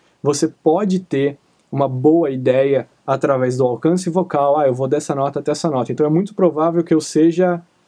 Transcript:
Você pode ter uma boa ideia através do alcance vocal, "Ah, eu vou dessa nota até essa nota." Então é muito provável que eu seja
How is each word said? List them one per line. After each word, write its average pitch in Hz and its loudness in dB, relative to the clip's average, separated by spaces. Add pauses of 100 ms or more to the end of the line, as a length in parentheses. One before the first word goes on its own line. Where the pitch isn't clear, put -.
(240)
Você 143 0
pode 185 0
ter 139 -4 (320)
uma 135 -2
boa 147 2
ideia 131 0 (180)
através 131 0
do 131 2
alcance 160 -2
vocal, 151 0
"Ah, 151 2
eu 131 2
vou 131 -4
dessa 147 -2
nota 139 -4
até 147 -4
essa 165 -2
nota." 127 -4
Então 147 -2
é 151 2
muito 180 -2
provável 165 0
que 170 -2
eu 156 2
seja 170 0 (260)